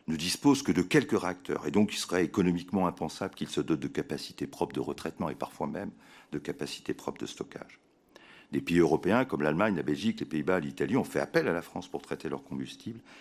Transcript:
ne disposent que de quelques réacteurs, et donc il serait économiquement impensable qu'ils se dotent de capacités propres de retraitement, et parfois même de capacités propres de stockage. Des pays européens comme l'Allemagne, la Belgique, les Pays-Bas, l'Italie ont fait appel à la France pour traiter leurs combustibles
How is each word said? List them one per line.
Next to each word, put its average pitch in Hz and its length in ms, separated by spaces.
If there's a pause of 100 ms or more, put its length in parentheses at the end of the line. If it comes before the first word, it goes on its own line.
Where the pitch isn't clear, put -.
ne 80 100
disposent 110 460
que 95 100
de 90 100
quelques 110 360
réacteurs, 90 480
et 78 40
donc 104 240
il - 40
serait 90 260
économiquement 87 640
impensable 85 480
qu'ils - 140
se - 140
dotent 76 180
de 71 80
capacités - 580
propres - 280
de 64 60
retraitement, 73 500
et 64 40
parfois - 320
même 90 240 (420)
de 76 60
capacités - 540
propres - 300
de 53 40
stockage. - 540 (680)
Des 67 120
pays 85 160
européens 87 480
comme 73 160
l'Allemagne, 87 340
la 73 60
Belgique, 76 380
les - 60
Pays-Bas, 78 340
l'Italie 71 360
ont 104 80
fait 76 160
appel 156 280
à 90 40
la 85 80
France - 260
pour - 140
traiter - 300
leurs 69 120
combustibles 69 580 (200)